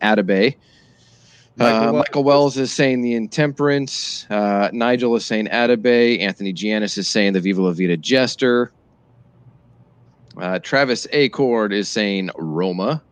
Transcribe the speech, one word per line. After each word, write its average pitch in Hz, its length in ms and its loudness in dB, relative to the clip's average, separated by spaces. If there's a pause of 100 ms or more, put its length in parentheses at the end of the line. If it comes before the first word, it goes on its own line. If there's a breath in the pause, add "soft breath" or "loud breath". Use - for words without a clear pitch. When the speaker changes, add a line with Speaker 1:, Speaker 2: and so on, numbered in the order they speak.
Speaker 1:
Atabey. 107 540 2 (1000 soft breath)
Speaker 2:
Michael 117 220 2
Speaker 1:
Uh, 113 140 2
Speaker 2:
Wells. 117 40 0 (120)
Speaker 1:
Michael 143 160 -2
Wells 143 340 4
is 131 140 -2
saying 131 300 0
the 120 120 0
Intemperance. 139 1160 -2
Uh, 104 420 0
Nigel 120 420 0
is 110 100 -2
saying 107 220 -2
Atabey. 120 720 2
Anthony 95 320 -2
Giannis 104 460 -2
is 95 80 -6
saying 98 280 0
the 92 60 2
Viva 95 220 0
La 92 100 2
Vida 87 240 0
Jester. 120 760 0 (1600)
Uh, 92 220 -6
Travis 135 540 0
Acord 120 600 0
is 101 160 -2
saying 98 480 -2
Roma. 92 640 -2 (120)